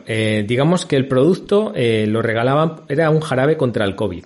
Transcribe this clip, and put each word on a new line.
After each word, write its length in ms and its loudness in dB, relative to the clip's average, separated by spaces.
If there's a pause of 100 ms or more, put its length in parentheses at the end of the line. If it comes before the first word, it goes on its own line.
eh, 400 0
digamos 380 0
que 100 -2
el 120 0
producto, 680 0
eh, 320 0
lo 140 0
regalaban, 680 0
era 220 0
un 100 2
jarabe 380 0
contra 260 0
el 120 -2
covid, 300 -6